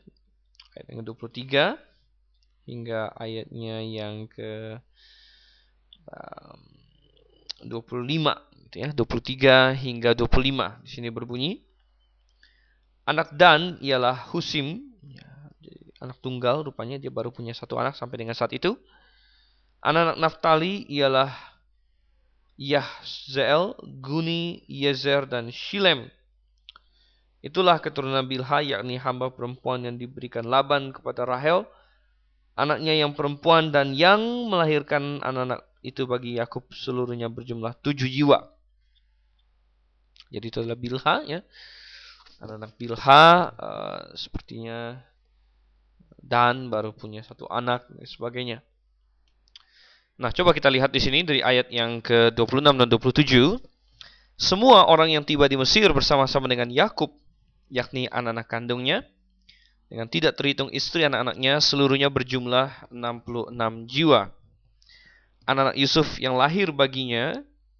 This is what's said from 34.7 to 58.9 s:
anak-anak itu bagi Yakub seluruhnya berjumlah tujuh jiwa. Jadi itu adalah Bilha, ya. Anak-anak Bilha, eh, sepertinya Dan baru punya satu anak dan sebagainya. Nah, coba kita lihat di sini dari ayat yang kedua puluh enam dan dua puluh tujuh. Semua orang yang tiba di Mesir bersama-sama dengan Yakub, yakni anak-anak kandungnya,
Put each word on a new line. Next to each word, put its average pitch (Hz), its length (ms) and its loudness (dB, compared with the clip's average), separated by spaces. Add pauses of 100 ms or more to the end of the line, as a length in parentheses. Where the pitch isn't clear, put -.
anak-anak 127 480 -6 (160)
itu 127 240 -8
bagi 123 320 -6
Yakub 117 320 -8
seluruhnya 123 560 -6
berjumlah 120 560 -10
tujuh 139 240 -2
jiwa. 139 400 4 (1800)
Jadi 113 160 -10
itu 117 160 -6
adalah 117 160 -8
Bilha, 127 360 -2 (120)
ya. 165 160 -8 (960)
Anak-anak 110 400 -16
Bilha, 135 440 8 (280)
eh, 50 520 -10 (120)
sepertinya 117 840 -12 (1200)
Dan 123 480 0
baru 110 240 -4
punya 107 240 -16
satu - 320 -18
anak 123 400 -4
dan - 160 -20
sebagainya. 120 560 -10 (1500)
Nah, 120 180 -6
coba 175 240 4
kita 143 160 4
lihat 135 220 2
di 135 100 2
sini 139 240 0
dari 139 160 0
ayat 127 300 2
yang 117 260 -2
kedua 117 480 4
puluh 135 160 0
enam 139 160 6
dan 123 80 6
dua 117 140 2
puluh 127 100 0
tujuh. 143 480 4 (800)
Semua 208 480 8
orang 160 240 6
yang 147 160 0
tiba 143 240 4
di 135 80 0
Mesir 196 320 4
bersama-sama 135 560 2
dengan 120 240 -2
Yakub, 151 400 0 (560)
yakni 127 400 -6
anak-anak 117 400 -6
kandungnya, 123 560 -4 (880)